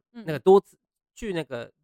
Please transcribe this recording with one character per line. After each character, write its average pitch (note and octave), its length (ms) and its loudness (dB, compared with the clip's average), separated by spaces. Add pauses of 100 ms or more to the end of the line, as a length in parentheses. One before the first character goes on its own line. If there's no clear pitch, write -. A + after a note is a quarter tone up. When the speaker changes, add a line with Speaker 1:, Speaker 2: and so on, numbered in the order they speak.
(120)
Speaker 1:
嗯。 A#3 140 -20
Speaker 2:
那 D#3+ 60 -8
个 C#3 60 -6
多 F#3+ 200 6
次， - 200 -6 (340)
去 G#3 220 -12
那 E3 100 -8
个 A#2 260 -14 (140)